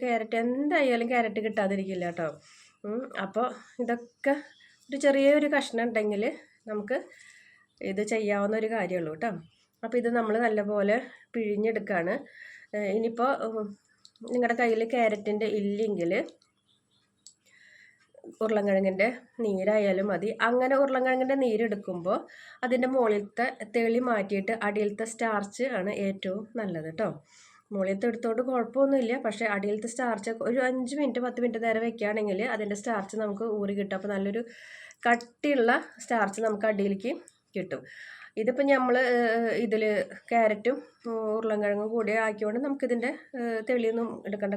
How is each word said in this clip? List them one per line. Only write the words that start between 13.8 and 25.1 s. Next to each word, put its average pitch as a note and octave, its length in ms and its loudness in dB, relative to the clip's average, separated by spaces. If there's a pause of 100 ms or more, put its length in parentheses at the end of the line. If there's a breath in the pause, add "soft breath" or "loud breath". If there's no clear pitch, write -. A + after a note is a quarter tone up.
നിങ്ങളുടെ A#3+ 280 2
കയ്യിൽ A#3 220 2 (120)
ക്യാരറ്റിൻ്റെ G#3+ 540 2 (120)
ഇല്ലെങ്കിൽ G3+ 520 0 (2250 soft breath)
ഉരുളൻകിഴങ്ങിൻ്റെ G3 600 2 (380)
നീരായാലും G3+ 680 2
മതി. F#3 160 -2 (200)
അങ്ങനെ B3+ 340 4
ഉരുളൻകിഴങ്ങിൻ്റെ C4 640 2
നീരെടുക്കുമ്പോൾ G#3 720 0 (460 loud breath)
അതിൻ്റെ B3+ 300 2
മുകളിലത്തെ A3 520 2 (300)
തെളി A3+ 320 2
മാറ്റിയിട്ട് G3+ 460 0 (120)
അടിയിലത്തെ G#3 460 -2